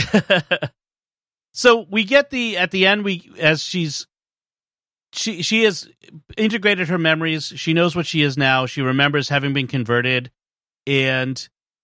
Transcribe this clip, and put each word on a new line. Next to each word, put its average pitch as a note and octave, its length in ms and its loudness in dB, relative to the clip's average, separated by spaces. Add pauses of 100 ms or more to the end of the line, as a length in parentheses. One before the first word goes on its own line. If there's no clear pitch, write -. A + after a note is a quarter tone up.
(140)
<laughs> F3+ 580 0 (840)
So A#3 340 2
we G#3+ 140 0
get C#4 280 2
the, A#3 260 -4
at F3+ 140 0
the F#3+ 160 2
end, G3+ 160 2
we, F#3+ 260 -6 (100)
as D#3 220 2
she's, E3 460 -6 (1040)
she, F3 320 -6
she A3 200 2
has G3+ 240 0 (480)
integrated G3+ 540 0
her F3+ 80 0
memories. D#3+ 580 -2
She D#3+ 180 -2
knows E3+ 220 2
what E3+ 120 -4
she D#3 160 0
is C#3 140 0
now. C3 280 2
She C#3 160 -6
remembers C#3 480 0
having C#3 240 0
been C3+ 140 -2
converted, B2 640 -2 (560)
and C3 600 0 (360)